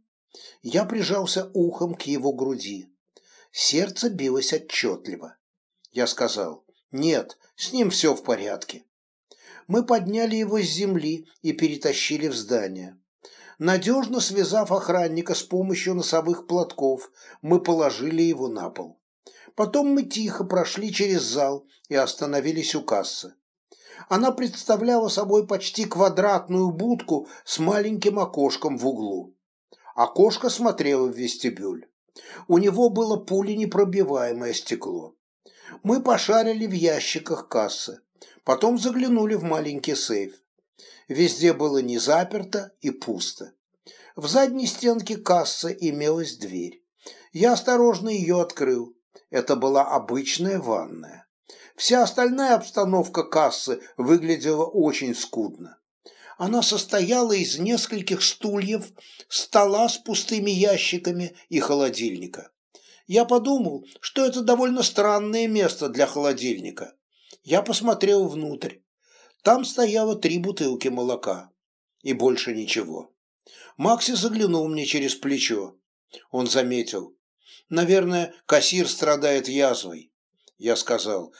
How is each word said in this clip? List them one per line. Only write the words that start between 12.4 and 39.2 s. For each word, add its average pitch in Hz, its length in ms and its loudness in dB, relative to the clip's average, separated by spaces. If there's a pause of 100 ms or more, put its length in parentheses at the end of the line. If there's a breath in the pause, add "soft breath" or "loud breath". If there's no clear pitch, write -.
Надёжно 208 640 0
связав 196 500 0
охранника 175 640 0
с - 80 -4
помощью 185 520 -2
носовых 170 520 -2
платков, 160 640 -2 (320 loud breath)
мы 170 180 4
положили 160 600 0
его 147 240 0
на 104 240 -8
пол. - 300 -14 (560 loud breath)
Потом 285 320 2
мы 277 160 4
тихо 208 400 -4
прошли 185 480 -2
через 190 300 0
зал 139 440 -2 (220 soft breath)
и 143 80 -2
остановились 143 800 -2
у 139 60 -6
кассы. - 520 -4 (720 loud breath)
Она 233 240 4
представляла 233 760 0
собой 202 380 2
почти 202 380 -4
квадратную 185 840 2
будку 170 580 -2 (160 loud breath)
с - 140 -6
маленьким 208 600 0
окошком 143 600 0
в 117 80 -2
углу. 107 500 -4 (580 loud breath)
Окошко 190 540 4
смотрело 143 580 0
в 117 100 -4
вестибюль. 101 720 -6 (640 loud breath)
У 170 100 6
него 202 320 4
было 214 260 0
пуленепробиваемое 190 1400 0
стекло. 87 640 -8 (680 loud breath)
Мы 247 200 2
пошарили 226 640 2
в 190 60 -4
ящиках 160 760 -2
кассы, - 520 -4 (440 loud breath)
потом 226 340 2
заглянули 233 560 2